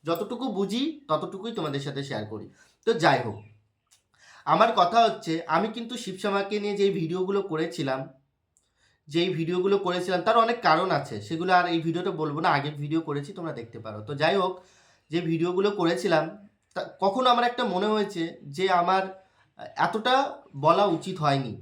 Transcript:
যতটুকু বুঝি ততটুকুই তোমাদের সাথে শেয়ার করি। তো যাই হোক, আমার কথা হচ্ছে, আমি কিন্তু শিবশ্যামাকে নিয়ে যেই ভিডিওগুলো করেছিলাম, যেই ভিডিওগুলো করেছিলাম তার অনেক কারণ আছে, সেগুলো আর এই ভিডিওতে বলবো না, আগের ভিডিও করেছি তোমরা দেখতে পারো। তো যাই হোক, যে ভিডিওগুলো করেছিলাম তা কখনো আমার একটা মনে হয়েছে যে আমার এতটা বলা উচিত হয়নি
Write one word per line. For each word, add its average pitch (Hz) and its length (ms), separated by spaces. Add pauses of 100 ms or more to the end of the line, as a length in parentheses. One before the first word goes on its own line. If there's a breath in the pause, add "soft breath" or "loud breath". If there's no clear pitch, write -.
যতটুকু 208 440
বুঝি 208 600
ততটুকুই 185 440
তোমাদের 156 280
সাথে 139 240
শেয়ার 110 220
করি। 104 240 (360 soft breath)
তো 226 80
যাই 143 320
হোক, 104 100 (1080 loud breath)
আমার 208 300
কথা 214 280
হচ্ছে, 160 440
আমি 170 200
কিন্তু 233 300
শিবশ্যামাকে 196 600
নিয়ে 202 180
যেই 196 140
ভিডিওগুলো 185 500
করেছিলাম, 156 680 (960)
যেই 170 220
ভিডিওগুলো 180 480
করেছিলাম 180 440
তার 226 160
অনেক 233 240
কারণ 175 300
আছে, 117 300
সেগুলো 180 320
আর 175 140
এই 165 140
ভিডিওতে 170 280
বলবো 156 300
না, 170 100
আগের 147 240
ভিডিও 147 280
করেছি 143 320
তোমরা 165 200
দেখতে 113 260
পারো। 107 220
তো 139 140
যাই 160 200
হোক, 185 180 (580 soft breath)
যে 170 100
ভিডিওগুলো 175 500
করেছিলাম 170 680 (360)
তা - 80 (200)
কখনো 247 280
আমার 240 160
একটা 240 180
মনে 196 240
হয়েছে 196 560
যে 160 260
আমার 185 340 (720 soft breath)
এতটা 220 400 (400)
বলা 170 300
উচিত 180 340
হয়নি 139 420